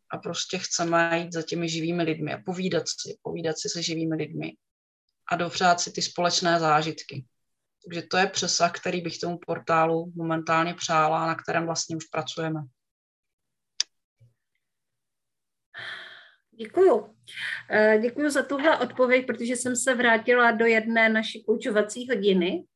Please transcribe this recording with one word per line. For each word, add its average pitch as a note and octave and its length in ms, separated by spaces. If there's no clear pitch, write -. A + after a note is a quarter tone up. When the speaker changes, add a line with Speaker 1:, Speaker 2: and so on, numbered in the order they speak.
Speaker 1:
a - 80
prostě F3 400
chceme E3+ 600
jít E3+ 140
za E3 100
těmi E3 260
živými E3 340
lidmi D#3 320
a C#3 120
povídat F3+ 420
si, - 340
povídat E3 360
si - 100
se E3+ 140
živými D#3+ 340
lidmi D3+ 360
a F3 40
dopřát F3 440
si - 120
ty F3 100
společné F3 580
zážitky. D#3 640
Takže E3+ 180
to - 140
je F#3+ 100
přesah, E3+ 460
který F3+ 280
bych E3+ 180
tomu F3 280
portálu E3 680
momentálně E3 580
přála D#3+ 500
a - 20
na D#3+ 80
kterém E3 320
vlastně E3 300
už D#3 80
pracujeme. D#3+ 560
Speaker 2:
Děkuju. A#3+ 680
Eh, G#3+ 320
děkuju C#4+ 280
za C4+ 120
tuhle C#4 360
odpověď, B3+ 480
protože A#3+ 300
jsem B3 200
se B3+ 180
vrátila A#3+ 560
do A3+ 160
jedné A3+ 420
naší A3 360
koučovací A#3 640
hodiny G3 560